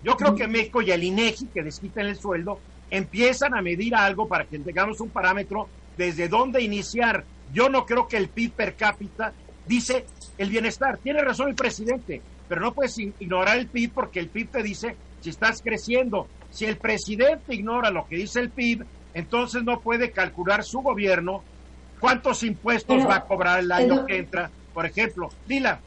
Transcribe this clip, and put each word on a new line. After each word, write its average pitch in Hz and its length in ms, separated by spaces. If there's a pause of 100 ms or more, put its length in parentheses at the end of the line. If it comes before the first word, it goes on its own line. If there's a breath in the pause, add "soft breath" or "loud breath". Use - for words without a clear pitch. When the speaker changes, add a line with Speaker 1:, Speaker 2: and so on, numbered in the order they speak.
Speaker 1:
Yo 240 140
creo 285 180
que 233 120
México 226 340
y 185 100
el 175 140
inegi, 220 420
que 180 160
les 151 160
quitan 202 280
el 202 100
sueldo, 196 420 (320)
empiezan 247 640
a 214 60
medir 185 340
algo 202 320
para 165 180
que 151 140
tengamos 185 400
un 226 100
parámetro 196 580 (300)
desde 170 300
dónde 247 340
iniciar. 214 640 (300)
Yo 233 160
no 262 160
creo 233 220
que 233 100
el 190 120
pib 233 220
per 196 240
cápita 208 560 (340)
dice 247 400 (320)
el 196 120
bienestar. 226 480
Tiene 294 240
razón 262 280
el 233 60
presidente, 226 680 (280)
pero 170 100
no 226 140
puedes 269 260
in-, 202 200
ignorar 185 380
el 247 100
pib 233 260
porque 220 260
el 170 80
pib 233 240
te 240 120
dice 208 340 (240)
si 170 80
estás 220 320
creciendo. 226 680 (220)
Si - 160
el 220 100
presidente 226 800
ignora 226 340
lo 170 180
que 160 100
dice 214 240
el 240 80
pib, 233 360 (280)
entonces 233 500
no 233 160
puede 233 320
calcular 190 520
su 247 180
gobierno 196 600 (600)
cuántos 254 420
impuestos 233 540
Speaker 2:
Pero, 262 100
Speaker 1:
va 196 100
a 190 80
cobrar 180 340
el 180 120
año 180 240
Speaker 2:
pero 269 120
Speaker 1:
que 196 100
entra, 175 320 (240)
por 165 120
ejemplo. 180 440 (180)
Dila. 233 400